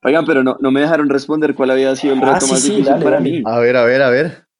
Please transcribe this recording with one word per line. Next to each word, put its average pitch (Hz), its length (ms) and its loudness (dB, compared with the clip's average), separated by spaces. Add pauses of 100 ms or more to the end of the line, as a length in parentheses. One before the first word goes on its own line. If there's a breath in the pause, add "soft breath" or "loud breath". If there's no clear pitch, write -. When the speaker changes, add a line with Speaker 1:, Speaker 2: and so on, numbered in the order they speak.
Speaker 1:
Oigan, 147 220 2
pero 143 180 2
no, 127 180 0
no 135 100 0
me 135 100 2
dejaron 147 280 0
responder 143 460 -2
cuál 131 160 0
había 135 240 0
sido 139 180 -2
el 131 80 0
Speaker 2:
Ah, 135 120 2
Speaker 1:
reto 135 140 0
Speaker 2:
sí, 135 60 -2
Speaker 1:
más 131 100 -2
Speaker 2:
sí, 143 80 0
Speaker 1:
difícil - 140 0
Speaker 2:
dale, 147 180 0
Speaker 1:
para 147 140 2
Speaker 2:
dale. 139 140 -2
Speaker 1:
mí. 160 140 -4
Speaker 3:
A 113 140 -2
ver, 120 160 2
a 123 80 2
ver, 127 180 2
a 135 80 2
ver. 139 360 -2 (140)